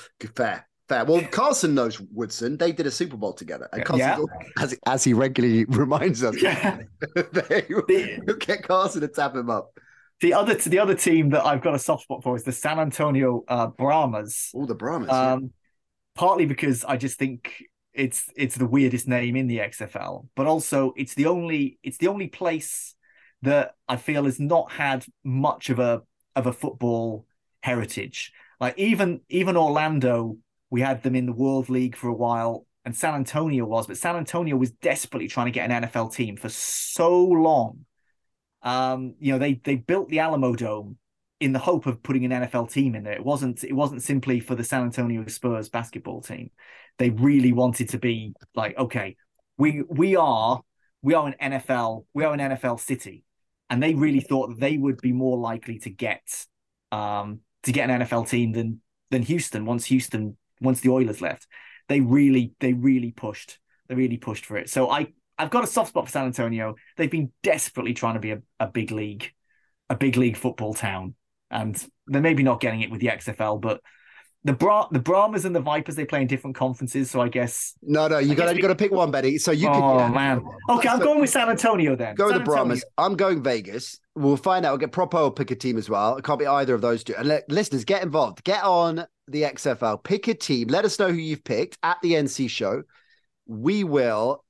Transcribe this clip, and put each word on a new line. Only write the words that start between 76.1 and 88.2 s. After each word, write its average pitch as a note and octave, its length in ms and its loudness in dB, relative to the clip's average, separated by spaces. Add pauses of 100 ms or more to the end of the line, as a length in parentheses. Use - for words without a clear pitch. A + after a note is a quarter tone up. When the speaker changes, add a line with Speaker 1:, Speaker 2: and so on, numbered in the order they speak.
Speaker 2:
in C3 60 2
different C3 300 -4
conferences. C3 540 -2
So B2+ 100 0
I A#2+ 80 2
guess A#2+ 540 -4
Speaker 1:
No, D3+ 260 2
no, D#3 100 4
you C#3+ 140 4
Speaker 2:
I - 20 2
Speaker 1:
gotta, E3+ 160 4
Speaker 2:
guess E3+ 60 0
Speaker 1:
you F#3 60 2
gotta F3+ 120 4
pick G3+ 180 2
one, F3 180 2
Betty. C#3 280 2
So E3 140 0
you D3+ 160 2
Speaker 2:
Oh, C#3+ 40 4
Speaker 1:
could, C#3 260 6
yeah. A#2+ 100 4
Speaker 2:
man. C3 360 2 (240)
Okay, A#3 200 4
I'm B3 100 4
Speaker 1:
So F3+ 60 2
Speaker 2:
going D4 160 6
with C#4 100 4
San A#3+ 180 2
Antonio F#3+ 480 2
then. A2+ 180 -4
Speaker 1:
Go G3+ 120 2
with G#3 80 4
Speaker 2:
San - 60 2
Speaker 1:
the C#3+ 40 -4
Brahmas. B2+ 400 2
Speaker 2:
Antonio. - 140 -20
Speaker 1:
I'm F#3 180 2
going F#3 260 2
Vegas. A2+ 560 -4 (160)
We'll C#3 220 4
find F#3 280 2
out. D3 80 2
We'll C#3 60 0
get D3+ 140 -4
proper, F3+ 260 0
we'll D3 120 4
pick - 200 -6
a B2 60 -2
team B2 220 -2
as G#2 120 -6
well. G#2+ 260 2
It C3+ 80 -10
can't C#3+ 140 0
be D3 80 0
either C#3 280 2
of A2+ 60 0
those A#2 240 0
two. A2+ 120 -6
And B2 120 -2
le-, D3+ 200 2
listeners, C#3+ 360 -2
get F#3+ 180 2
involved. C#3+ 420 0